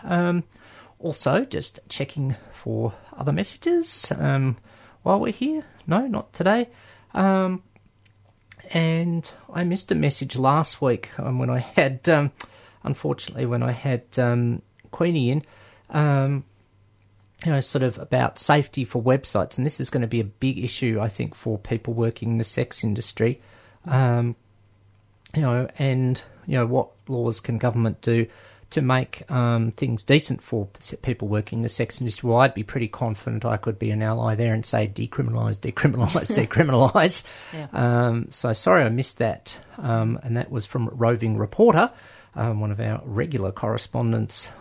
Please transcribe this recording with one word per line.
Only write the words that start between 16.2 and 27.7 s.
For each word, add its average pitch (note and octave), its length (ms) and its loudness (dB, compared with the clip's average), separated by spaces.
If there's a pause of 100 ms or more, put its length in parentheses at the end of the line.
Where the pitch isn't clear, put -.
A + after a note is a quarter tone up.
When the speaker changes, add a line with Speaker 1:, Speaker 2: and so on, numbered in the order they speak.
Speaker 1:
you E3 60 2
know, C#3 80 4
sort C3 240 0
of B2 140 0
about - 420 0
safety C#3+ 460 2
for A#2+ 160 -4
websites. B2+ 560 2
And B2+ 80 0
this D3+ 140 -4
is B2+ 100 -2
gonna A#2+ 180 0
be A#2 120 0
a G#2+ 60 0
big A#2+ 380 -2
issue, A2+ 380 0
I A2+ 60 0
think, G#2+ 280 -6
for A2 220 -4
people A#2 360 -4
working A2+ 380 0
in A2+ 60 2
the A2+ 60 0
sex - 400 -4
industry. A2+ 580 0 (440)
Um, A#2+ 500 2 (1000)
you D#3+ 60 2
know, B2+ 260 2 (120)
and, C3 420 2 (240)
you D#3+ 100 -4
know, A#2+ 100 4
what B2+ 240 0 (180)
laws A#2+ 320 -2
can A#2 180 -4
government A2+ 440 0